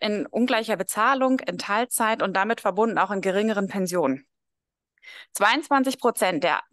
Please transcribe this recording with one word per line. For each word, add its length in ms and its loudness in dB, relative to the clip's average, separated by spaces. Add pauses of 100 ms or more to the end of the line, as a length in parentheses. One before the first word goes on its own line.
in 240 -2
ungleicher 500 0
Bezahlung, 640 0
in 180 -8
Teilzeit 640 0
und 120 -2
damit 260 0
verbunden 380 0
auch 140 2
in 100 -4
geringeren 480 0
Pensionen. 580 -2 (1040)
Zweiundzwanzig 640 2
Prozent 460 0
der 160 2 (140)